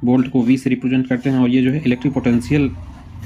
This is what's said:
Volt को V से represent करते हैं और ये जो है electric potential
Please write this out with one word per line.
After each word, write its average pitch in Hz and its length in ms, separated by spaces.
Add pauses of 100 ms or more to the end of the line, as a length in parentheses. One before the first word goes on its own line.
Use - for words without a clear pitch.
Volt 127 240
को 127 140
V 123 140
से 127 140
represent 127 380
करते 127 220
हैं 131 80
और 123 120
ये 127 120
जो 127 80
है 151 160
electric 123 280
potential 127 540 (580)